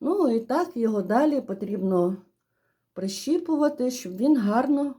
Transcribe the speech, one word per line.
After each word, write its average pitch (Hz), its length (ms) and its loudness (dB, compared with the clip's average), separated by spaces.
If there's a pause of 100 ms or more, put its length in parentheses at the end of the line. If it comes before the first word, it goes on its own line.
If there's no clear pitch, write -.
Ну, 339 280 2
і 226 120 2
так 302 360 -2
його 226 260 0
далі 262 380 0
потрібно 190 760 -2 (760)
прищіпувати, 285 1000 -2
щоб 185 260 -10
він 269 200 4
гарно 262 640 2